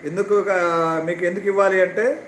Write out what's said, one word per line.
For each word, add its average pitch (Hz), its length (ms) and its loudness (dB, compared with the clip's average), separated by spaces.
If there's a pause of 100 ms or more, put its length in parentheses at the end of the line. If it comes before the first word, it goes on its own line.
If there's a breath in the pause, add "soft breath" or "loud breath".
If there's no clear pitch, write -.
ఎందుకు 196 340 0
కా-, 170 640 0
మీకు 175 200 -4
ఎందుకు 190 220 -2
ఇవ్వాలి 196 340 2
అంటే 220 460 0